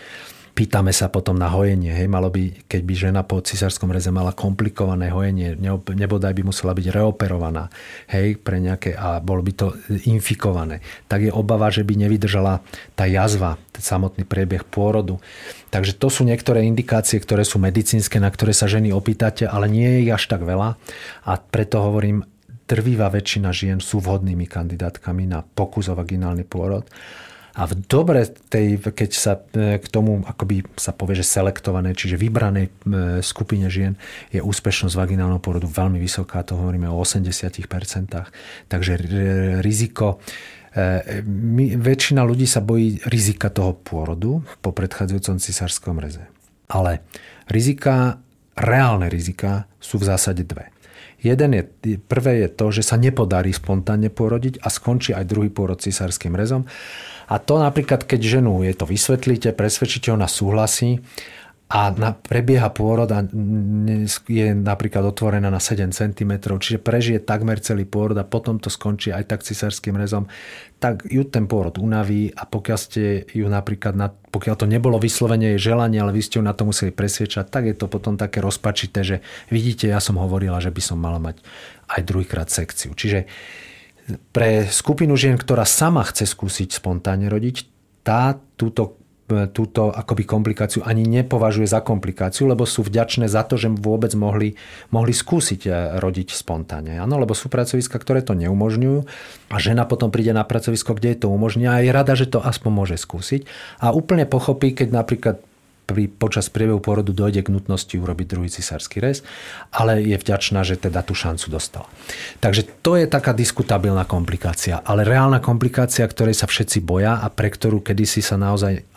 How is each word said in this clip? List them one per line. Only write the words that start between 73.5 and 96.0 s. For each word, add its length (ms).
napríklad 480
na, 160
pokiaľ 480
to 80
nebolo 320
vyslovene 560
jej 160
želanie, 240
ale 160
vy 80
ste 160
ju 80
na 80
to 80
museli 320
presviečať, 560
tak 160
je 80
to 160
potom 240
také 240
rozpačité, 640
že 140
vidíte, 400
ja 80
som 240
hovorila, 400
že 80
by 80
som 240
mala 160
mať 240
aj 160
druhýkrát 400
sekciu. 480
Čiže 320
pre 400
skupinu 480
žien, 160
ktorá 320
sama 400
chce 240
skúsiť 480
spontánne 480
rodiť, 400
tá 320
túto, 480
túto 640
akoby 320
komplikáciu 640
ani 160
nepovažuje 640
za 160
komplikáciu, 640
lebo 160
sú 240
vďačné 400
za 160
to, 160
že 80
vôbec 480
mohli, 400
mohli 160
skúsiť, 560
e, 40
rodiť 400